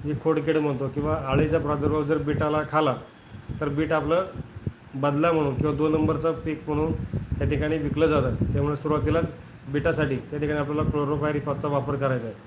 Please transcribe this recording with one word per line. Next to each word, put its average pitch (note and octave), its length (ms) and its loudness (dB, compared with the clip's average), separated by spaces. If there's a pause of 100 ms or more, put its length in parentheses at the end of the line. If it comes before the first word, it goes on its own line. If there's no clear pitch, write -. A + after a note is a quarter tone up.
जी D3+ 60 -2 (100)
खोडकीड D#3 340 2
म्हणतो C#3 320 0
किंवा D3 260 -2
अळीचा D3 440 2
प्रादुर्भाव D3 440 0
जर D3+ 160 0
बीटाला D3+ 520 0
खाला, D3 240 4 (640)
तर D3+ 80 -2
बीट C#3+ 240 0
आपलं D#3+ 340 2 (680)
बदला C#3+ 380 2
म्हणून D3 220 2
किंवा D3 200 0
दोन D3+ 180 2
नंबरचा D#3 400 2
पीक D3+ 340 -6
म्हणून D3+ 260 0 (460)
त्या C#3 100 0
ठिकाणी D3+ 300 0
विकलं D3 280 2
जातं. C#3 280 2
त्यामुळे C#3+ 420 0
सुरुवातीलाच D3+ 480 2 (440)
बीटासाठी C#3+ 480 2
त्या D3 220 -6
ठिकाणी D3 220 0
आपल्याला D3 220 0
chlorpyrifosचा D3 880 0
वापर C#3+ 280 0
करायचा C3 300 0
आहे G#2+ 100 -8 (100)